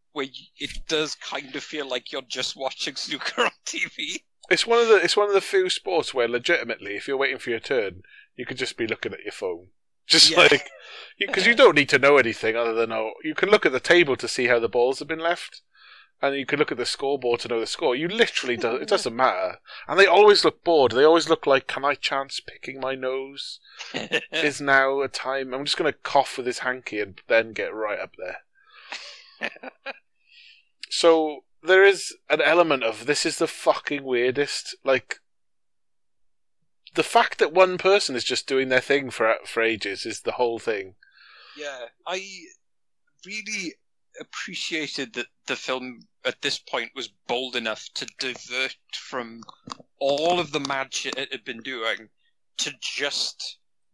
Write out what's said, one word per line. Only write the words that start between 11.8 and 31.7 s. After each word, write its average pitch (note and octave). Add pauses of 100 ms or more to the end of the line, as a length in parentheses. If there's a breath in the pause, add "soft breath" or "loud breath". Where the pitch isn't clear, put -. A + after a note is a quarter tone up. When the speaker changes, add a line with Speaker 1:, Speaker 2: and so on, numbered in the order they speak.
Speaker 2:
to C#3
know C#3+
anything A2+
other A#2
than, A2+
oh, A2 (100)
you D#3
can F#3+
look G#3
at D3+
the B2+
table E3+
to A#2+
see B2+
how A#2+
the A2+
balls B2
have C#3+
been D#3+
left, - (600 soft breath)
and C#3
you C3+
can D3
look D3
at C3
the A#2
scoreboard C3
to A#2
know A#2
the A2
score. C#3+
You D3
literally F3
do, A#2
it D3
Speaker 1:
<laughs> -
Speaker 2:
doesn't C3
matter. A2+ (280 loud breath)
And D#3
they G3
always G3
look -
bored. C#3+
They B2+
always D#3+
look D#3
like, C3+
"Can -
I C#3+
chance C#3
picking -
my C3
nose? C3+ (160)
Speaker 1:
<laughs> -
Speaker 2:
Is D3+
now C#3
a C3+
time? C3
I'm C3+
just -
gonna D3
cough -
with B2+
this B2
hanky B2+
and G2
then A2+
get G2
right G#2
up F#2
there." -
Speaker 1:
<laughs> - (960 soft breath)
Speaker 2:
So D#3+ (200)
there F#3